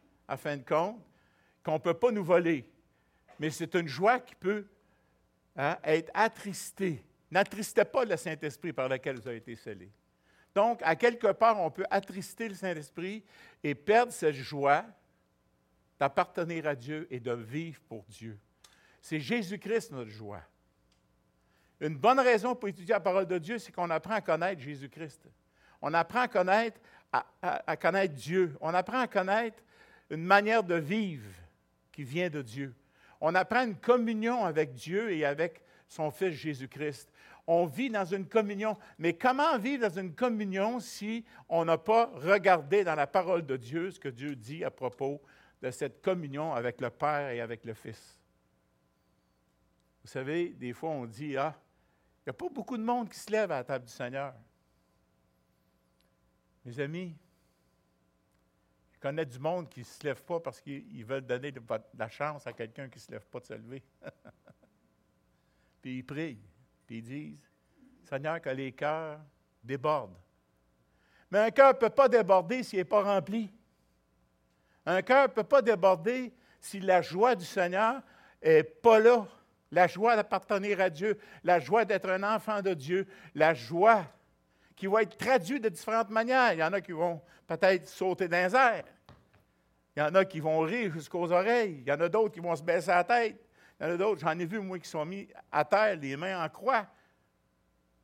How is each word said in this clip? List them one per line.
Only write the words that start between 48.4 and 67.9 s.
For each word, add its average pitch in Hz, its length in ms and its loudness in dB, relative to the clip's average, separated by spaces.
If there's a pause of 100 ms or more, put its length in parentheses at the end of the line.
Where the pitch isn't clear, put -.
Vous - 60 -20
savez, 156 400 -6
des 123 240 -12
fois, 160 160 -10
on 139 160 -6
dit, « 131 320 -10
Ah, 143 180 -4 (640)
il - 80 -12
n'y - 20 -6
a - 20 -6
pas 359 160 -8
beaucoup 254 280 -10
de 220 60 -6
monde 240 260 -2
qui - 100 -18
se - 120 -14
lève 214 200 0
à 147 60 -4
la 123 60 -6
table 127 220 -6
du 117 60 -20
Seigneur. » 135 420 -10 (2250)
Mes 120 140 -12
amis, 160 360 -8 (1800)
je - 80 -20
connais 151 260 -4
du 127 120 -16
monde 160 320 -4
qui - 120 -20
ne 117 40 -16
se - 180 -20
lève 139 200 -6
pas 170 160 -6
parce 135 200 -12
qu'ils 139 460 -16
veulent 131 220 -6
donner 127 240 -4
de, 127 80 -14
de 113 200 -6 (200)
la 113 100 -8
chance 147 380 -8
à 120 60 -12
quelqu'un 120 360 -12
qui - 80 -20
ne 107 60 -20
se - 80 -20
lève 110 160 -14
pas 127 120 -14
de - 60 -20
se - 80 -16
lever. 113 300 -16 (180)
<laughs> - 100 -16 (1700)
puis 131 140 -8
ils 127 40 -12
prient, 143 360 -10 (480)
puis 113 100 -12
ils 113 60 -12
disent, « 147 340 -14 (720)